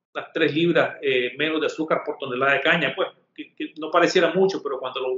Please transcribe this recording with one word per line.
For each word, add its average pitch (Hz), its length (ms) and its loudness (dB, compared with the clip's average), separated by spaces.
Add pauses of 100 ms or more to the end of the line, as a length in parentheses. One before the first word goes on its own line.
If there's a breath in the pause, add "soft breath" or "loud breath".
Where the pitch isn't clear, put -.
(140)
Las - 200 -10
tres 156 200 2
libras, 160 480 2
eh, 123 360 0
menos 156 240 -2
de 139 60 0
azúcar 156 380 -2
por - 120 -8
tonelada 131 380 0
de 131 60 0
caña, 156 320 2
pues, 180 140 -2 (260)
que, - 220 -16
que 156 220 -10
no 151 120 -8
pareciera 170 440 4
mucho, 190 280 2
pero 135 200 -6
cuando 131 180 -8
lo 127 180 -4